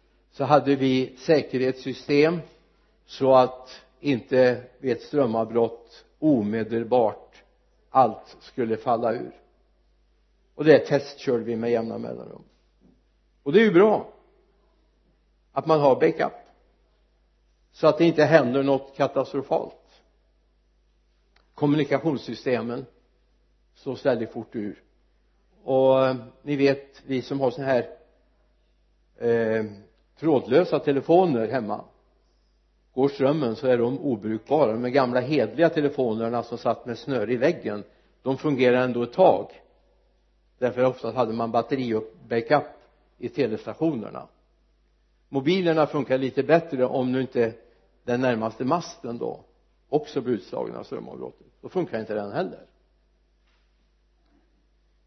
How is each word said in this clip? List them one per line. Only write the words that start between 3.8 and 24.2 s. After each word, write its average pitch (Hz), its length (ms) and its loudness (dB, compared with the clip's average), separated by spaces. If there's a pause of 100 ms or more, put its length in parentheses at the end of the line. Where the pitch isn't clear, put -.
inte 127 640 2 (140)
vid 131 140 -2
ett 113 100 -8
strömavbrott 113 1000 -2 (140)
omedelbart 110 1200 0 (480)
allt 123 500 0
skulle 113 360 -4
falla 117 360 -2
ur. 123 200 -8 (1200)
Och 151 100 -6
det 147 140 8
testkörde 135 680 -4
vi 117 120 -6
med 117 140 -4
jämna 113 280 -2
mellanrum. - 440 -12 (1000)
Och 143 100 -6
det 202 80 8
är 226 40 8
ju 202 80 4
bra 190 400 4 (1400)
att 143 140 -6
man 156 140 4
har 135 200 6
backup, - 320 0 (1400)
så - 140 0
att 151 120 4
det 170 60 4
inte 160 200 4
händer 139 380 4
något 139 340 -2
katastrofalt. - 1080 -6 (1500)
Kommunikationssystemen 135 1300 -2 (880)
slås 131 320 -8
väldigt 117 260 0